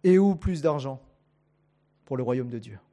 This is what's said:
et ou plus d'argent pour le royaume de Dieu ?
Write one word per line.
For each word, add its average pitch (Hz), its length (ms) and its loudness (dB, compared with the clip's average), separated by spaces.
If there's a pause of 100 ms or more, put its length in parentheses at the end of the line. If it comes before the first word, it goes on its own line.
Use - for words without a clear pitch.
et 185 160 6
ou 196 160 4
plus 165 280 -4
d'argent 139 400 -4 (1000)
pour 135 120 -6
le 127 60 -4
royaume 123 280 -4
de 120 80 -10
Dieu ? 107 200 -16 (140)